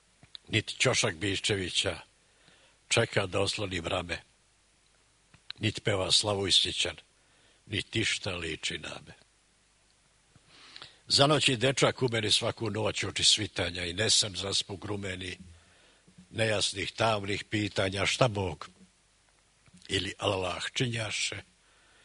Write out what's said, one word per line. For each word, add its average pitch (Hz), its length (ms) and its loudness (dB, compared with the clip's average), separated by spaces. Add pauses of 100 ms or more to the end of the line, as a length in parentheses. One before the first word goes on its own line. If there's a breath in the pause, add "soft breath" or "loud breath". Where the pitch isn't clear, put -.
(480)
niti - 260 0
ćošak 113 400 2
Biščevića 92 840 0 (920 soft breath)
čeka 110 380 2
da 95 140 -2
osloni 98 400 -2
rame, 87 420 -4 (1400)
niti 110 220 -2
peva 92 320 0
Slavoj 98 400 2
Sjećan, 87 440 2 (680 soft breath)
niti - 340 -2
išta 98 360 -2
liči 82 420 -6
na 73 280 -12
me. 82 80 -18 (1900 loud breath)
Zanoći 139 480 6
dečak 127 460 2
u 131 60 4
meni 110 220 0
svaku 110 400 0
noć 104 340 -2
oči 95 200 -2
svitanja 90 600 0
i 87 80 -4
nesan 110 440 2
zaspog 98 480 -4
rumeni, 95 540 -8 (920 soft breath)
nejasnih, 101 640 0
tamnih 104 520 0
pitanja, 98 640 0
šta 135 220 4
Bog 98 400 -4 (1200)
ili 92 300 -2
Allah 92 540 -2
činjaše, 113 720 -4 (640 soft breath)